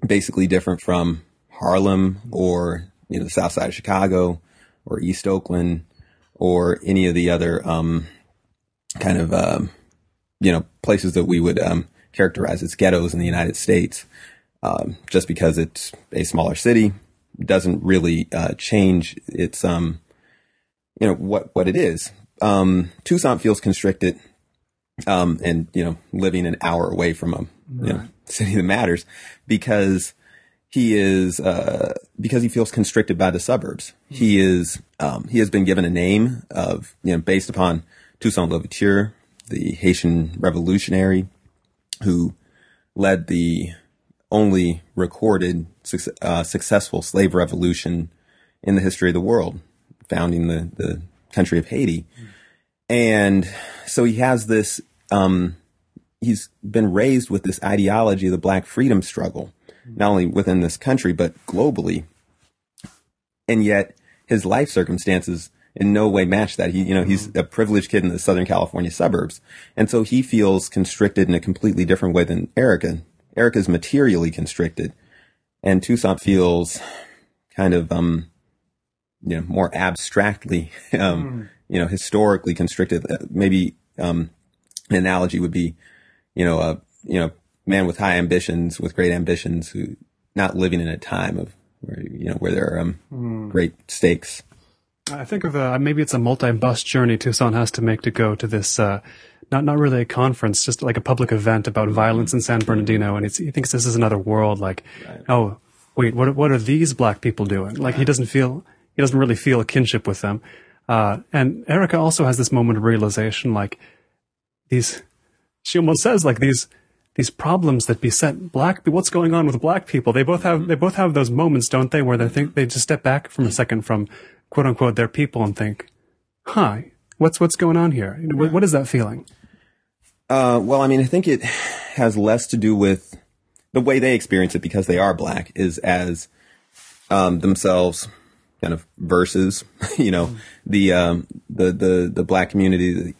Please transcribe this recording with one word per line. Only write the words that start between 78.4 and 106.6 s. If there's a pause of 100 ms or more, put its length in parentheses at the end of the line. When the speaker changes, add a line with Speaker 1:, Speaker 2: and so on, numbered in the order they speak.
Speaker 1:
you
know,
more
abstractly, (120)
<laughs>
um,
Speaker 2:
Hmm. (260)
Speaker 1:
you
know,
historically
constricted.
Uh, (140)
maybe, (240)
um, (640)
an
analogy
would
be, (600)
you
know,
a, (240)
you
know, (340)
man
with
high
ambitions,
with
great
ambitions,
who (380)
not
living
in
a
time
of (260)
where,
you
know,
where
there
are,
um, (100)
Speaker 2:
Hmm.
Speaker 1:
great (180)
stakes. (680)
Speaker 2:
I
think
of
a,
maybe
it's
a
multi-bus
journey
Toussaint
has
to
make
to
go
to
this,
uh, (500)
not,
not
really
a
conference,
just,
like,
a
public
event
about
violence
in
San
Bernardino.
And
it's,
he
thinks
this
is
another
world.
Like, (240)
Speaker 1:
Right.
Speaker 2:
"Oh, (400)
wait,
what,
what
are
these